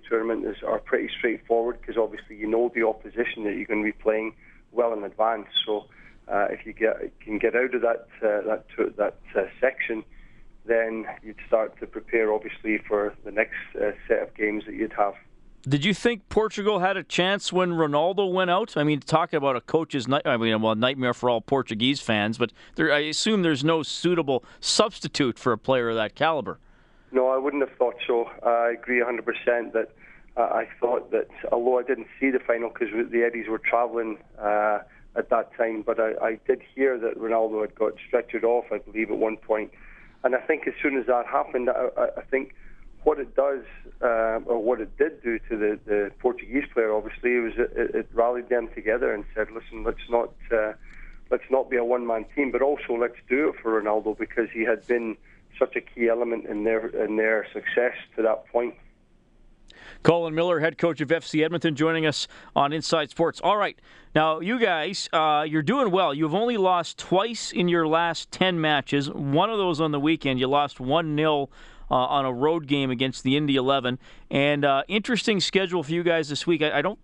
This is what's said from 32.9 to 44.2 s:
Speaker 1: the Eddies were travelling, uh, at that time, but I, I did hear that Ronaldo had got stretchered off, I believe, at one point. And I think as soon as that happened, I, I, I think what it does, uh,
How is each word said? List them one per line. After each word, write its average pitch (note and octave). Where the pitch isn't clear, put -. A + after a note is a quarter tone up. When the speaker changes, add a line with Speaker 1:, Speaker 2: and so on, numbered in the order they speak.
Speaker 1:
the A#2
Eddies A#2
were A2
travelling, A#2
uh, G#2
at A#2
that A#2
time, A2+
but A2+
I, A2
I A2+
did B2+
hear C3
that A2+
Ronaldo A2
had G#2
got A2
stretchered A#2
off, A#2
I G#2
believe, G#2+
at G2
one A2
point. G#2+
And B2+
I B2+
think D3+
as B2+
soon C#3
as A#2
that A#2+
happened, C3+
I, B2
I, A#2+
I C3
think C3+
what D3+
it B2+
does, C3+
uh, A2+